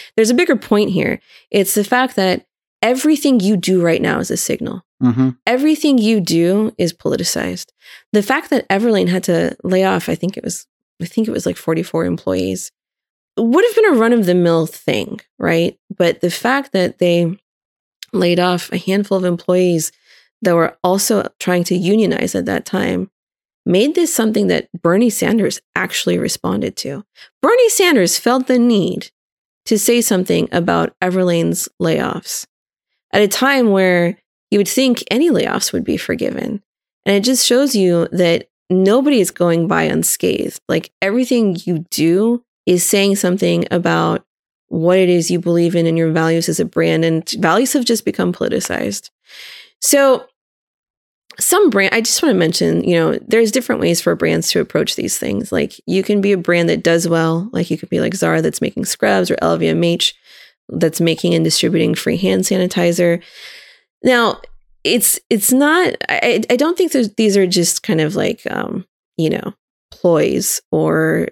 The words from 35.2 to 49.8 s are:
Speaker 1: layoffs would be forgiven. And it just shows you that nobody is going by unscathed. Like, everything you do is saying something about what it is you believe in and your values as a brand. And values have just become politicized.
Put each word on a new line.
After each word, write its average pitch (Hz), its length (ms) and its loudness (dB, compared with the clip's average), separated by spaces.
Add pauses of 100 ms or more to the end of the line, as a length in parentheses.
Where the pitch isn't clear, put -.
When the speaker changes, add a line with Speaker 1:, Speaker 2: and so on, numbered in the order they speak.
Speaker 1:
layoffs - 460 -2
would - 100 -4
be - 140 -2
forgiven. - 640 -6 (420)
And 196 100 0
it 202 100 0
just 254 200 0
shows 269 300 2
you 175 380 2
that 170 360 0 (220)
nobody 220 500 4
is 175 100 0
going 170 380 0
by 165 140 0
unscathed. - 800 -2 (100)
Like, 165 200 -2 (120)
everything 220 640 0
you 170 240 -4
do 208 520 0 (240)
is 180 180 2
saying 196 300 2
something 180 560 0
about 170 540 -2 (420)
what 175 320 2
it 185 100 4
is 175 220 2
you 175 80 0
believe 170 380 0
in 165 100 2
and 165 100 0
your 165 140 0
values 165 380 0
as 160 100 -2
a - 60 -2
brand. 165 400 0
And 160 240 -2 (100)
values 196 360 2
have 262 100 0
just 233 200 0
become 180 280 -2
politicized. - 800 -6 (720)